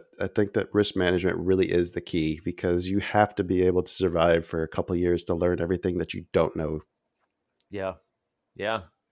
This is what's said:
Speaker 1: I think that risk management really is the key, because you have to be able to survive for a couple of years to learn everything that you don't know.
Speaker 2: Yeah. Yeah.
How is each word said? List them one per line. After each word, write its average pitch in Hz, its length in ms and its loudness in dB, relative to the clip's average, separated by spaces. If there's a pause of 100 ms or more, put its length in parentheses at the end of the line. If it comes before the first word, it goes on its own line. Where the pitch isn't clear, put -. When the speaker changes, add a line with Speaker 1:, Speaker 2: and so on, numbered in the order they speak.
(220)
Speaker 1:
I 95 60 -2
think 101 280 0
that - 180 -2
risk 104 240 2
management 90 400 2
really 92 340 2
is 87 200 2
the 87 100 -6
key, 78 420 -2
because 90 460 -2
you 98 100 -2
have 104 360 2
to 98 100 -2
be 90 160 0
able 90 220 4
to - 100 -14
survive 85 520 2
for 82 160 -4
a 78 60 -2
couple - 260 -4
of 87 60 0
years 87 260 0
to 90 100 -4
learn 87 260 0
everything 87 380 -2
that 82 140 -6
you 90 200 -10
don't 82 240 2
know. 78 240 -6 (880)
Speaker 2:
Yeah. 95 240 -6 (640)
Yeah. 104 260 -4 (300)